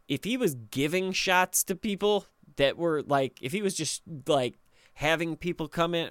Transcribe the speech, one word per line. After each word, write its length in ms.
if 160
he 140
was 180
giving 560
shots 540
to 100
people 500
that 220
were, 240
like, 400
if 100
he 100
was 140
just, 260
like, 300
having 420
people 320
come 260
in, 180